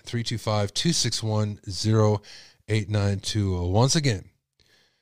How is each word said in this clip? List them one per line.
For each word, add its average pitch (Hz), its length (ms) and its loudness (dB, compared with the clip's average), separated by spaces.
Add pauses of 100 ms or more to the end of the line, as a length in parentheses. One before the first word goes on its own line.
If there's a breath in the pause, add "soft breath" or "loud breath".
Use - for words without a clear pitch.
three 120 200 -6
two 113 160 -6
five 104 340 -2
two 170 200 0
six - 280 -2
one 107 380 -2 (100)
zero 107 540 2 (440 loud breath)
eight 107 220 -2
nine 101 300 0
two. 95 420 -2
Once 107 340 2
again, 131 340 -2 (720 soft breath)